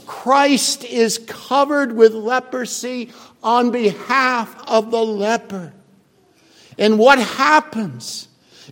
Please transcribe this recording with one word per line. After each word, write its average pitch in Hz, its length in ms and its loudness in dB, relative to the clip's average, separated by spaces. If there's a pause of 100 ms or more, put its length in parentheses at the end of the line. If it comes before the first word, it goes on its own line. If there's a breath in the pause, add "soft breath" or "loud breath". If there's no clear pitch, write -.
Christ 277 800 0
is 233 360 -2
covered 277 760 -2
with 220 180 6
leprosy 247 1000 -6 (300 loud breath)
on 240 300 2
behalf 240 840 -2 (140)
of 226 240 0
the 226 100 0
leper. 208 680 -4 (1080 soft breath)
And 214 220 2
what 254 200 6
happens? 226 1080 -2 (440 loud breath)